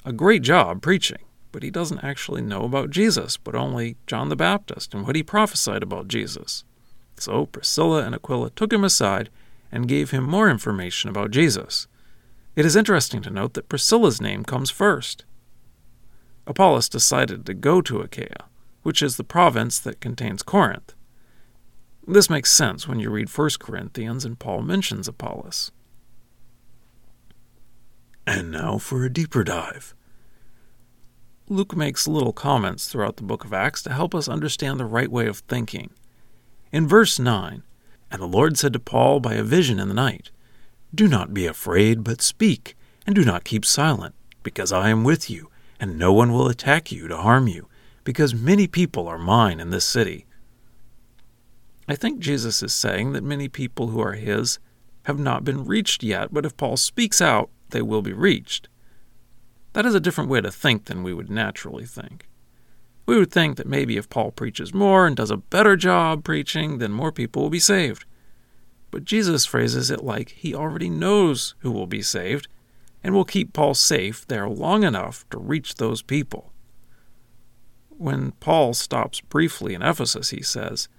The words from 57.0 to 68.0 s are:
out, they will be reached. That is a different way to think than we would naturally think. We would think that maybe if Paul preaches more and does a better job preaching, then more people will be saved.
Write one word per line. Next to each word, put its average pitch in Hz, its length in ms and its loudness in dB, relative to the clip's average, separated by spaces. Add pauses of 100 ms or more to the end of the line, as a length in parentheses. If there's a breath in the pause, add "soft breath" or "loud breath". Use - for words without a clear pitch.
out, 127 300 4 (180)
they 117 140 -4
will 107 200 0
be 98 120 -6
reached. - 540 0 (1040)
That 214 140 0
is 220 100 4
a 180 40 6
different 151 300 0
way 127 100 4
to 95 120 -4
think 117 320 0
than 92 180 -8
we 90 100 -4
would 87 160 -8
naturally 104 560 -6
think. - 440 -18 (800)
We 233 120 6
would 180 140 4
think 156 240 2
that - 100 -10
maybe 135 300 -2
if 104 120 -6
Paul 110 220 -2
preaches - 420 -8
more 190 320 6
and 143 120 4
does 107 160 0
a 101 60 -2
better 196 380 4
job 165 460 2
preaching, 151 560 -4
then 107 140 -4
more 143 180 -2
people 139 320 -4
will 151 80 -2
be 156 80 -2
saved. 175 460 2 (880)